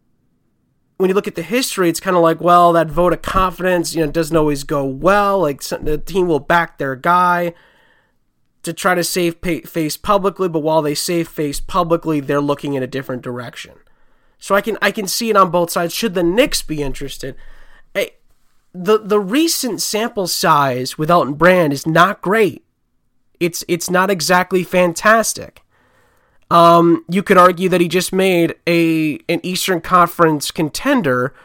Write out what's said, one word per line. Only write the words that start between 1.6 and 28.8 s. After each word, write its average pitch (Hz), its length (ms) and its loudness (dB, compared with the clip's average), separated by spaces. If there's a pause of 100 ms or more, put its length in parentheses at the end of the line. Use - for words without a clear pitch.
it's 165 120 -4
kinda 180 180 0
like, 165 220 2
well, 175 320 6
that 160 160 0
vote 165 240 2
of - 80 -4
confidence, 180 760 -2
you 160 100 0
know, 143 60 -4
doesn't 160 260 -2
always 147 260 0
go 143 200 -4
well. 190 560 0
Like, 147 220 -2
some, - 240 -8
the 151 120 0
team 180 300 -2
will 147 140 0
back 170 360 0
their 135 180 -6
guy 175 580 0 (1080)
to 165 120 -10
try 180 200 0
to 175 100 0
save 170 380 -4
pa-, 165 240 -6
face 156 320 -6
publicly, 190 500 0
but 160 120 -4
while 156 220 2
they 147 120 -2
save 165 340 -4
face 147 320 -6
publicly, 165 600 -2
they're 143 200 -2
looking 143 360 -4
in 131 80 -4
a 127 40 -6
different 127 360 -10
direction. 123 500 -14 (640)
So - 160 -4
I 202 80 2
can, 208 200 -6
I 202 100 2
can 196 160 -6
see 226 220 -4
it 208 80 2
on 185 120 6
both 170 220 0
sides. 170 220 -4
Should 220 200 -4
the 180 100 0
Knicks 208 380 2
be 151 220 -6
interested? 135 520 -8 (600)
I, 196 160 -4 (640)
the, 196 260 0
the 208 200 0
recent 240 640 -2
sample 214 460 -4
size 139 720 0
with 156 120 -2
Elton 147 240 2
Brand 165 400 4
is 139 140 -6
not 170 340 2
great. 196 420 0 (760)
It's, 170 280 -4
it's 170 220 -4
not 185 200 2
exactly 180 540 0
fantastic. 190 1000 0 (880)
Um, 170 600 6
you 185 140 0
could 185 140 4
argue 180 300 4
that 180 140 2
he 175 80 0
just 175 240 -2
made 180 420 2 (100)
a, 165 640 0